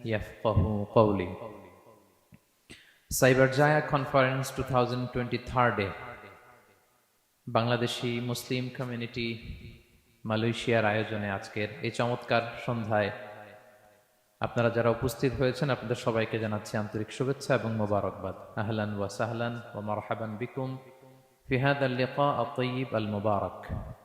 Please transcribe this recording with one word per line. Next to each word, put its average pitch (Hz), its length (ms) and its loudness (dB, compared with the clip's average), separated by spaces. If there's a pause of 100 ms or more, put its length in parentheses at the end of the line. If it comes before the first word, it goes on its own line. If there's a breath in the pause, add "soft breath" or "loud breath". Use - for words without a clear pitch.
يفقه 104 880 0
قولي. 101 340 6 (1800 loud breath)
Cyberjaya 135 760 6
Conference 135 640 2
two 131 140 -4
thousand 123 500 2
twenty-third 120 640 2
এ 95 240 -4 (1400)
বাংলাদেশি 120 720 0
মুসলিম 123 580 -4
কমিউনিটি 117 640 -6 (800)
মালয়েশিয়ার 113 600 2
আয়োজনে 107 460 0
আজকের 104 380 -4 (140)
এই 117 80 -2
চমৎকার 120 520 0 (240)
সন্ধ্যায় 107 440 0 (1300)
আপনারা 117 300 2
যারা 117 200 4
উপস্থিত 127 480 0
হয়েছেন, 131 320 2
আপনাদের 120 260 -2
সবাইকে 113 420 0
জানাচ্ছি 107 380 -2
আন্তরিক 107 360 -4
শুভেচ্ছা 135 420 0
এবং 113 220 0
মোবারকবাদ। 98 840 -2
আহলান 104 400 -2
ওয়া 101 100 -2
সাহলান 117 540 -4 (120)
ওয়া 104 60 -8
মারহাবান 107 560 -4
বিকুম 131 420 -6 (680)
ফি 131 100 2
হাদাল 139 320 2
লিকা 127 400 2
আত-তাইয়িব 127 640 -2
আল 110 120 0
মুবারাক। 101 760 -2 (240)